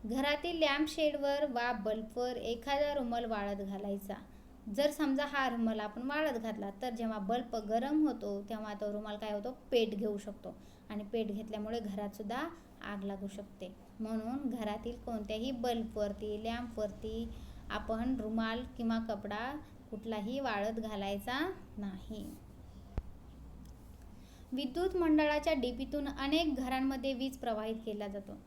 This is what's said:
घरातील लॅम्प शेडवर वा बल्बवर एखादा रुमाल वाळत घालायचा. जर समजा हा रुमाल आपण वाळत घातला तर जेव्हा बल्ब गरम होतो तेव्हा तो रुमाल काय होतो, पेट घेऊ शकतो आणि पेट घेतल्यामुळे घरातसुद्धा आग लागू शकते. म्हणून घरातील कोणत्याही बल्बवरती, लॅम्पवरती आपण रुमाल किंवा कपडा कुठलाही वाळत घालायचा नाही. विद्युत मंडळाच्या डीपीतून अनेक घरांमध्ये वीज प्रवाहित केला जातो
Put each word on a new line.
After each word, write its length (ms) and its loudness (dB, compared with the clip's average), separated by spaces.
घरातील 540 2
लॅम्प 300 6
शेडवर 600 4
वा 240 2
बल्बवर 640 0
एखादा 560 2
रुमाल 320 2
वाळत 360 0
घालायचा. 540 -2
जर 160 6
समजा 340 4
हा 240 2
रुमाल 300 2
आपण 220 -4
वाळत 380 2
घातला 300 -2
तर 80 0
जेव्हा 300 0
बल्ब 360 0
गरम 380 6
होतो 420 0
तेव्हा 240 -4
तो 180 -2
रुमाल 260 -4
काय 140 -4
होतो, 200 -2
पेट 240 6
घेऊ 220 0
शकतो 380 -8
आणि 140 -4
पेट 240 0
घेतल्यामुळे 520 -2
घरातसुद्धा 680 -2
आग 200 -6
लागू 240 -4
शकते. 440 -8
म्हणून 500 0
घरातील 560 -2
कोणत्याही 460 -2
बल्बवरती, 920 0
लॅम्पवरती 880 -2
आपण 500 0
रुमाल 440 0
किंवा 200 2
कपडा 420 -2
कुठलाही 480 -2
वाळत 400 2
घालायचा 600 -2
नाही. 480 -6
विद्युत 460 0
मंडळाच्या 560 6
डीपीतून 560 0
अनेक 460 4
घरांमध्ये 580 2
वीज 240 -2
प्रवाहित 380 0
केला 220 -2
जातो 400 -8